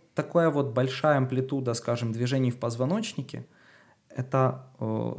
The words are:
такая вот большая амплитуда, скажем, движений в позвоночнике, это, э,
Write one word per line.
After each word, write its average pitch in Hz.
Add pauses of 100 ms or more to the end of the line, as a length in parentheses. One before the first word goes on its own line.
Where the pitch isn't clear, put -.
(140)
такая 165
вот 139
большая 131
амплитуда, 131
скажем, 117
движений 123
в 120
позвоночнике, 127 (640)
это, 131 (140)
э, 113